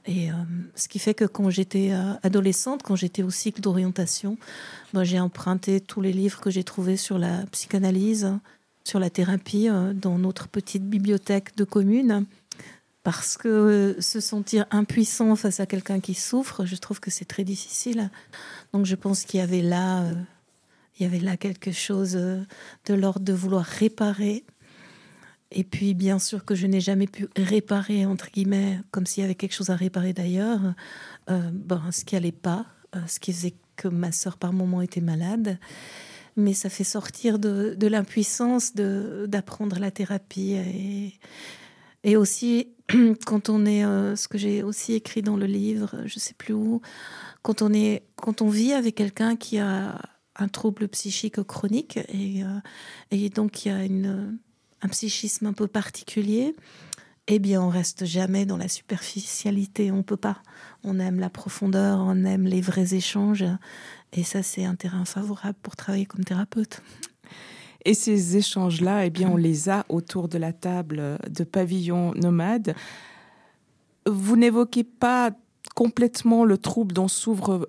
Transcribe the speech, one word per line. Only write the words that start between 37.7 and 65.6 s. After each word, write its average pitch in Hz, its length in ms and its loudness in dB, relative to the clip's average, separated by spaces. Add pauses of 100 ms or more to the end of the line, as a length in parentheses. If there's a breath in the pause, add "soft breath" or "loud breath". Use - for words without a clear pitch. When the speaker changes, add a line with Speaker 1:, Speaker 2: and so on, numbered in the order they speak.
Speaker 1:
de 208 120 2
l'impuissance 220 880 0
de, 202 520 -2
d'apprendre 202 520 -4
la 196 100 -2
thérapie. 190 640 -4
Et, 196 680 -4 (840 loud breath)
et 208 120 6
aussi, 233 520 4 (200)
<clears throat> 226 380 6
quand 208 240 0
on 214 160 4
est, 208 180 4
euh, 202 320 2
ce - 120 -6
que - 100 -6
j'ai 202 240 0
aussi 214 320 -4
écrit 220 300 -2
dans 208 120 0
le 196 120 0
livre, 208 580 -2
je 214 140 -10
sais - 160 -8
plus - 180 -6
où, 220 260 0 (640 loud breath)
quand 214 220 0
on 214 100 4
est, 214 300 2 (120)
quand - 280 -2
on 214 60 4
vit 220 240 2
avec 233 220 0
quelqu'un 220 400 0
qui 226 220 -4
a 196 420 -2 (360)
un 202 120 -2
trouble 202 420 -2
psychique - 520 -4
chronique 208 560 -4
et, 196 460 -4
euh, 196 160 -6 (520 loud breath)
et 202 180 0
donc 214 360 -2
il 208 40 0
y - 20 2
a 190 120 -2
une, 196 560 -2 (420)
un 190 60 -2
psychisme 208 600 -4
un 202 60 -2
peu 208 140 -2
particulier, 214 880 -2 (720 loud breath)
eh 208 100 6
bien, 196 240 4
on 180 80 4
reste 175 360 -2
jamais 185 400 0
dans 190 120 -2
la 170 120 -4
superficialité, 202 1200 -4
on 196 100 2
peut 202 160 -2
pas. 208 240 -4 (420 loud breath)
On 196 160 -2
aime 185 200 0
la 185 100 -2
profondeur, 196 720 0
on 185 240 2
aime 190 220 2
les 185 160 2
vrais 185 340 0
échanges, 202 500 0 (680 loud breath)
et 175 100 0
ça, 196 180 -2
c'est 185 240 -4
un 180 100 -2
terrain 180 300 -4
favorable 202 560 -6